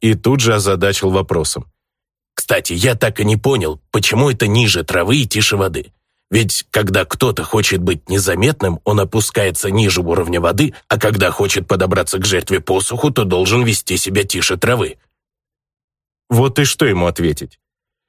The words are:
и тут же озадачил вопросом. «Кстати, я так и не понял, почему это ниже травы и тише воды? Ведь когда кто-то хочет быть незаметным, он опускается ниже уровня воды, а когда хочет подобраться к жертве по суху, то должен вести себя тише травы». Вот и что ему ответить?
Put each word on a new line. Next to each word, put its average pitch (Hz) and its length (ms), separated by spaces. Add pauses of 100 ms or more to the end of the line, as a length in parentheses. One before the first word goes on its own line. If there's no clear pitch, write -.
и 110 140
тут 127 260
же 113 160
озадачил 98 540
вопросом. 87 600 (640)
«Кстати, - 380
я 107 240
так 110 240
и 104 40
не 107 120
понял, 98 440 (120)
почему 113 380
это 113 180
ниже 101 340
травы 95 360
и 127 80
тише 107 300
воды? 95 360 (400)
Ведь 107 400
когда 98 320
кто-то 92 400
хочет 87 360
быть 87 280
незаметным, 95 760
он 104 160
опускается 101 720
ниже 98 300
уровня 85 400
воды, 98 340 (140)
а 107 100
когда 104 320
хочет 98 380
подобраться 92 500
к 92 80
жертве 95 320
по 95 220
суху, 120 300
то 117 120
должен 92 400
вести 104 340
себя 95 280
тише 90 320
травы». 110 420 (1300)
Вот 123 300
и 147 60
что - 220
ему 90 200
ответить? 85 520 (500)